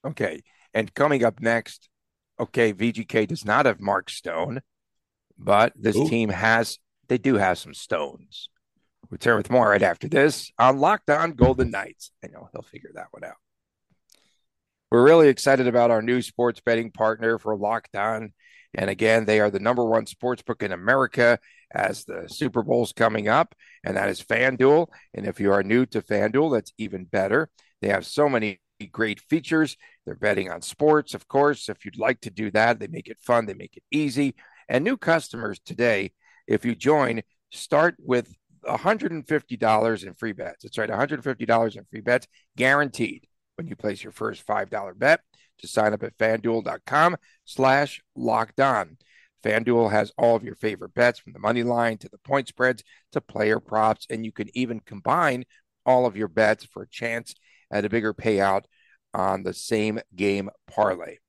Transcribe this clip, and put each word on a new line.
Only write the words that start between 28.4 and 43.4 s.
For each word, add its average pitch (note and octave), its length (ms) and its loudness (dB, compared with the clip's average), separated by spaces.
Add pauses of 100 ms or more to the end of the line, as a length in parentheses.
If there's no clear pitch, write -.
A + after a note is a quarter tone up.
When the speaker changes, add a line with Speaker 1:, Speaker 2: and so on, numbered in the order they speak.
Speaker 1:
great G#2+ 280 -4
features. D#3+ 560 -2 (280)
They're - 100 -12
betting F#2+ 360 -2
on E2+ 120 -12
sports, D3+ 520 0
of - 140 -16
course. C#3+ 400 0
If - 160 -14
you'd G2 140 -14
like A#2+ 240 -2
to G#2+ 80 -12
do G2+ 200 -6
that, A2 280 2
they G#2 100 -12
make - 200 -14
it A2 120 -18
fun. A#2 260 0
They B2 80 -10
make - 220 -18
it - 140 -20
easy. C#3 440 -2 (340)
And C3 160 0
new B3 120 -2
customers A#2 680 -4
today, G#2 480 -2 (340)
if - 180 -2
you A#2+ 100 -2
join, B2+ 480 0 (280)
start D#3 480 0
with B2 360 -2 (320)
a - 100 -4
hundred F#3+ 360 -2
and D#3 140 -10
fifty C#3+ 300 -4
dollars A2 480 2
in F#2 100 -16
free A2 180 -8
bets. - 300 -12
That's - 140 -14
right, G#2+ 140 -4
a G2 60 -4
hundred C3 280 -2
fifty B2+ 220 -6
dollars A2+ 300 0
in G2+ 140 -20
free A2 120 -14
bets, B2 240 0 (300)
guaranteed C3 680 0 (300)